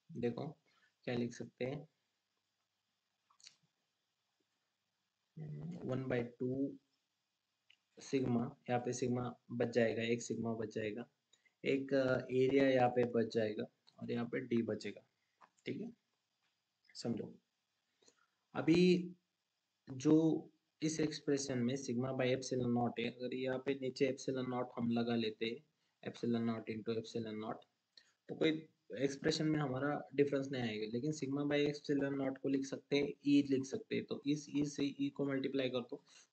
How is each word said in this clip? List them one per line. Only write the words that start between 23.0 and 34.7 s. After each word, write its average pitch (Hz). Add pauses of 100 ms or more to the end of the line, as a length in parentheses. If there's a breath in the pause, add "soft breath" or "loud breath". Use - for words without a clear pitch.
अगर 123
यहाँ 127
पे 139
नीचे 135
epsilon 131
naught 123
हम 120
लगा 117
लेते 110
हैं, 117 (540)
epsilon 117
naught 113
into 113
epsilon 113
naught, 110 (720 soft breath)
तो -
कोई 156 (320)
expression 156
में 156
हमारा 139
difference 139
नहीं 127
आएगा, 107
लेकिन 120
sigma 143
by 147
epsilon 139
naught 135
को 139
लिख 135
सकते 135
हैं, 143 (120)
ई 143
लिख 131
सकते -
हैं, 117
तो 117
इस 151
ई 147
से 143